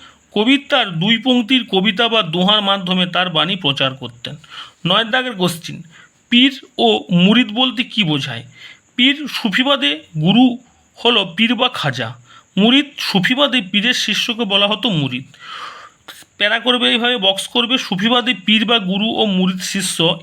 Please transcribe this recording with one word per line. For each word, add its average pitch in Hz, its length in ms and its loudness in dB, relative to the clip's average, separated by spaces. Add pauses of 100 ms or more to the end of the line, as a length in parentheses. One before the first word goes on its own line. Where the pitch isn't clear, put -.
(320)
কবি 233 260 4
তার 233 420 -2
দুই 220 180 2
পংক্তির 247 520 0
কবিতা 196 380 0
বা 220 140 0
দোহার 180 400 2
মাধ্যমে 185 440 0
তার 180 240 -2
বাণী 160 260 0
প্রচার 135 380 -2
করতেন। 127 420 -14 (500)
নয় 196 180 2
দাগের 247 320 -2
কোশ্চেন, 175 460 -4 (480)
পীর 262 300 4 (180)
ও 226 340 2
মুরিদ 208 400 4
বলতে 247 320 -2
কী - 200 -4
বোঝায়? 139 400 -4 (520)
পীর 277 320 0
সুফিবাদে 277 760 -2 (180)
গুরু 233 360 4 (460)
হলো 208 340 0
পীর 233 180 2
বা 240 140 0
খাজা, 123 440 -4 (440)
মুরিদ 240 280 4 (120)
সুফিবাদে 247 640 0
পীরের 208 320 -2
শিষ্যকে 226 520 -4
বলা 196 220 0
হতো 208 220 -2
মুরিদ। 131 340 -2 (1120)
প্যারা 214 220 0
করবে 247 320 2
এইভাবে, 240 260 0
বক্স 196 300 0
করবে, 240 300 0
সুফিবাদে 226 560 0
পীর 214 320 0
বা 233 140 2
গুরু 196 300 -2
ও - 160 0
মুরিদ 185 340 0
শিষ্য 185 640 -2